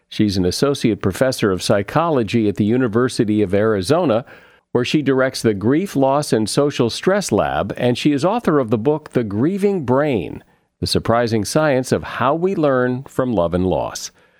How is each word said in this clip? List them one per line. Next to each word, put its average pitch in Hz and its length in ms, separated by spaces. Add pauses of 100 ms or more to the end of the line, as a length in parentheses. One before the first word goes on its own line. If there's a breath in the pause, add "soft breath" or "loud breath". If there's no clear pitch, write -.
She's 104 280
an 92 80
associate 117 580
professor 113 480
of 92 140
psychology 117 840
at 98 80
the 107 80
University 113 800
of 95 120
Arizona, 110 720 (460 loud breath)
where 123 140
she 156 180
directs 131 400
the 113 100
Grief, 131 440
Loss, 139 360
and 110 160
Social 139 420
Stress 190 420
Lab, 82 440
and 123 220
she 147 140
is 139 120
author 185 360
of 113 100
the 117 80
book, 147 320
The 123 140
Grieving 175 600
Brain, 123 600 (340)
The 87 80
Surprising 113 580
Science 139 460
of 92 140
How 135 320
We 185 180
Learn 131 480
from 127 300
Love 85 200
and 90 140
Loss. 67 460 (280 soft breath)